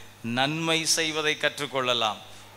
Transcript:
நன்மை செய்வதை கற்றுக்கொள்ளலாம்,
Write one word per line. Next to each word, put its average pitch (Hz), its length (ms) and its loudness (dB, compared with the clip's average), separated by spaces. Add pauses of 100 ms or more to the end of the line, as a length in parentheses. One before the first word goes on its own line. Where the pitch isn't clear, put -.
(220)
நன்மை 156 640 0
செய்வதை 151 540 2
கற்றுக்கொள்ளலாம், 123 760 0 (400)